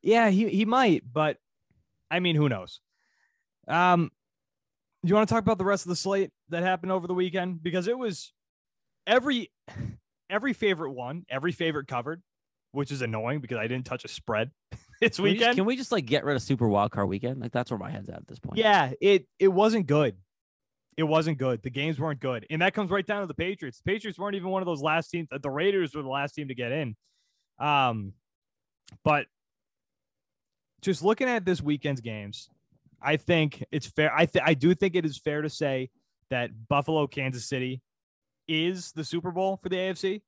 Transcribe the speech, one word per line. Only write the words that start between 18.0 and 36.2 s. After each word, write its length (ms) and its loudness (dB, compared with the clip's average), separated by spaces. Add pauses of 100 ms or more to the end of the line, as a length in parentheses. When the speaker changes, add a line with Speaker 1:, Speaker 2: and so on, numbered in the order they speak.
Speaker 2:
at 80 -14
at 100 -18
this 120 -18
point. 200 -10
Speaker 1:
Yeah, 420 4
it, 260 4 (120)
it 100 6
wasn't 380 4
good. 300 2 (800)
It 80 0
wasn't 340 2
good. 240 -2
The 80 -8
games 280 -4
weren't 220 -4
good. 300 -6
And 120 0
that 100 4
comes 180 -4
right 140 -2
down 180 -4
to 40 -6
the 80 -10
Patriots. 500 -6
The 80 -2
Patriots 260 -6
weren't 180 -6
even 120 -6
one 140 -2
of 40 -4
those 140 -2
last 300 0
teams. 200 -6
The 200 -8
Raiders 440 0
were 80 -8
the 60 -8
last 280 -4
team 120 -8
to 60 -8
get 180 -4
in. 240 -4 (600)
Um, 540 2 (920)
but 220 2 (1600)
just 200 0
looking 260 2
at 160 0
this 160 0
weekend's 400 -2
games, 480 -10 (540)
I 140 2
think 560 0
it's 140 -2
fair. 280 0
I 120 6
th-, 200 0
I 80 6
do 200 4
think 200 0
it 100 0
is 140 -4
fair 240 -4
to 80 -4
say 400 -4 (400)